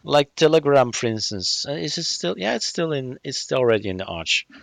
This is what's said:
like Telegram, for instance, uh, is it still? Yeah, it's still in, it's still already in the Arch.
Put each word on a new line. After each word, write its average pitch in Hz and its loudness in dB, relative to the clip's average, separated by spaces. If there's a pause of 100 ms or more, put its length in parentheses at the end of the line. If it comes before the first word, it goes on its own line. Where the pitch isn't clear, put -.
like 143 2
Telegram, 143 6
for 123 -2
instance, 107 -4
uh, 139 -6
is 160 -6
it 170 -6
still? - -4
Yeah, 214 -2
it's 220 -4
still 165 -4
in, 131 -6
it's 139 -8
still - -2
already 110 4
in 92 -4
the 92 -8
Arch. - -4 (160)